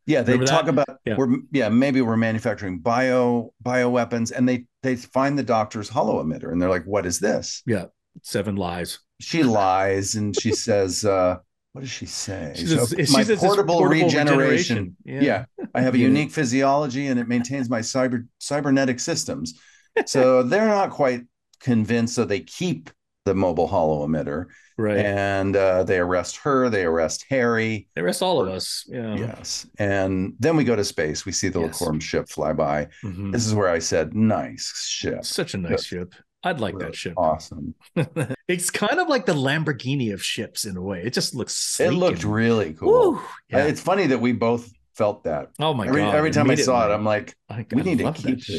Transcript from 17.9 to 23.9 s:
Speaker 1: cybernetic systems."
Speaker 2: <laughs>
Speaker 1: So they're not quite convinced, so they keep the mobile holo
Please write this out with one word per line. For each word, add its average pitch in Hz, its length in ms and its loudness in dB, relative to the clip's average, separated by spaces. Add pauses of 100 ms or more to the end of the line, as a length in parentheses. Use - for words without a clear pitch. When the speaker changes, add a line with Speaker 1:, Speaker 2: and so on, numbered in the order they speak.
Speaker 1:
cybernetic 135 600 0
systems." 160 540 -6 (420)
Speaker 2:
<laughs> 453 120 2
Speaker 1:
So 127 360 6
they're 196 240 2
not 196 220 2
quite 127 320 0 (380)
convinced, 113 560 2
so 117 100 2
they 95 160 -2
keep - 480 -6 (360)
the 98 80 2
mobile 87 340 2
holo 78 380 2